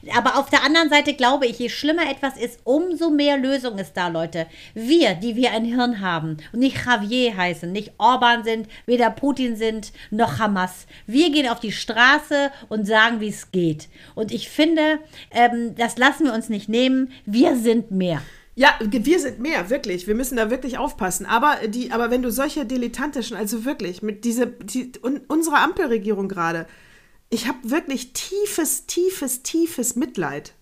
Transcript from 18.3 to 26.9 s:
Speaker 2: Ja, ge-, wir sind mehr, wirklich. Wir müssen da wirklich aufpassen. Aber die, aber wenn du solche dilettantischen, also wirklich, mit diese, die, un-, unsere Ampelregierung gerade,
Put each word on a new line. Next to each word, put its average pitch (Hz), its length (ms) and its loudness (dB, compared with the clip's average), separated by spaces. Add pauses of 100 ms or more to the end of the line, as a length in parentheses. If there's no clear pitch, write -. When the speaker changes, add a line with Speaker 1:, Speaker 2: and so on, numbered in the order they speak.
Speaker 2:
Ja, 285 220 8
ge-, 220 240 0
wir 339 140 4
sind 262 200 -6
mehr, 233 300 -2
wirklich. 202 380 -2
Wir 214 80 0
müssen 262 200 -4
da 220 140 0
wirklich 254 300 -4
aufpassen. 214 480 -4
Aber 240 300 2 (100)
die, 247 240 -6
aber 233 180 0
wenn 254 140 0
du 247 80 -2
solche 277 340 -2
dilettantischen, 247 720 -6
also 220 280 -6
wirklich, 208 360 -6
mit 214 240 -6
diese, 233 220 0
die, - 460 -10 (100)
un-, 262 240 -4
unsere 311 300 2
Ampelregierung 226 720 0
gerade, 165 380 -4 (640)